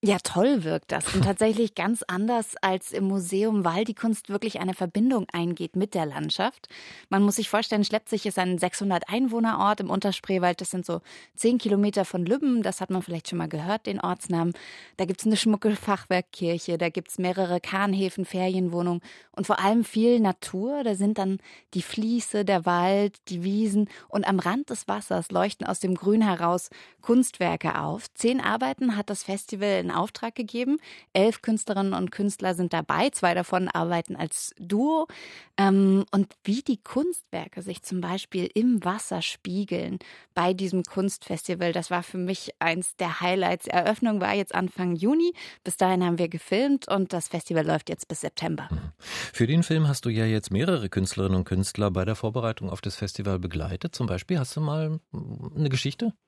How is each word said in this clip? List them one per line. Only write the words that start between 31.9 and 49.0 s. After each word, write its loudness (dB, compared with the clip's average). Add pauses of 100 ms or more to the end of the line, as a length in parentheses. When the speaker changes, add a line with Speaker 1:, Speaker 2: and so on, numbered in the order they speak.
Speaker 1:
und -2
Künstler -2
sind 0
dabei. 0
Zwei 2
davon 0
arbeiten -2
als -6
Duo. 2 (500)
Ähm, 6
und 0 (100)
wie -2
die -2
Kunstwerke -4
sich -10
zum -4
Beispiel -4
im 4
Wasser -4
spiegeln -4 (340)
bei 2
diesem 0
Kunstfestival, -2
das -2
war 0
für -10
mich -6
eins 0
der -4
Highlights. 2
Eröffnung 2
war 2
jetzt -2
Anfang -2
Juni. 2 (300)
Bis -6
dahin 4
haben 2
wir 0
gefilmt 0
und 0
das -4
Festival -2
läuft 0
jetzt -6
bis -8
September. -6
Speaker 2:
Mhm. -4 (520)